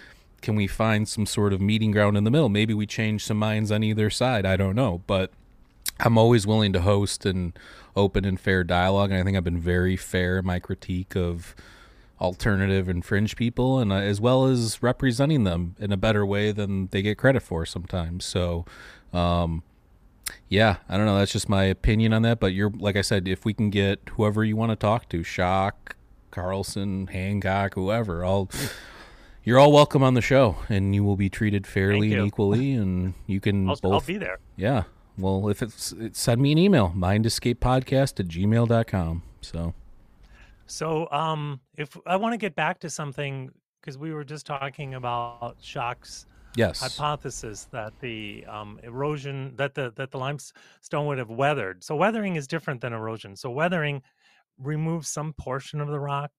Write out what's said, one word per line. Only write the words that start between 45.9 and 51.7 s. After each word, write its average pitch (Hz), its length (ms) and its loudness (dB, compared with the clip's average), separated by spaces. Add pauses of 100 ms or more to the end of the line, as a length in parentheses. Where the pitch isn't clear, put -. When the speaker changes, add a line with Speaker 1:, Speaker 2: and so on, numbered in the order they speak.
Speaker 1:
Yes. 104 260 0
Speaker 2:
hypothesis 131 920 -8
that 110 280 -12
the, 107 460 -12
um, 107 380 -14
erosion, 135 720 -8
that 139 180 -4
the, 127 220 -6
that 135 140 -10
the 139 60 -12
limestone 147 920 -8
would 143 100 -4
have 117 120 -8
weathered. 113 540 -2